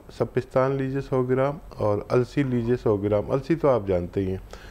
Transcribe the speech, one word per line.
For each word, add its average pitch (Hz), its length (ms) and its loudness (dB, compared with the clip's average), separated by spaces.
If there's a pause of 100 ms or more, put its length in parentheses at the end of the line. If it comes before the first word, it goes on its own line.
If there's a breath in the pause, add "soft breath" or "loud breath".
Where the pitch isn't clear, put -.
(180)
सपिस्तान 131 580 0
लीजिए 135 240 -2
सौ 135 220 0
ग्राम 131 360 0 (200)
और 104 320 0
अलसी 127 340 2
लीजिए 123 320 0
सौ 113 200 2
ग्राम। 104 320 0
अलसी 135 260 0
तो 151 140 2
आप 113 180 2
जानते 90 340 0
ही 95 100 0
हैं। 92 100 -4 (300 loud breath)